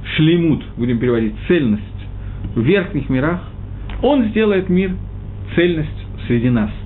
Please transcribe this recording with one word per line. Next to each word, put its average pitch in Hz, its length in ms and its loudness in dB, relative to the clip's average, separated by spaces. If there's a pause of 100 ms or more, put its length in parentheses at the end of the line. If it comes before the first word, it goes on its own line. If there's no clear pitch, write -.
(160)
шлеймут, 160 480 4 (140)
будем 120 220 0
переводить, 113 340 2 (140)
цельность 131 360 2 (720)
в 117 60 0
верхних 151 480 0
мирах, 151 320 0 (600)
он 262 240 4
сделает 208 440 2
мир, 185 220 2 (640)
цельность 170 340 2 (380)
среди 120 220 2
нас. 110 200 2 (160)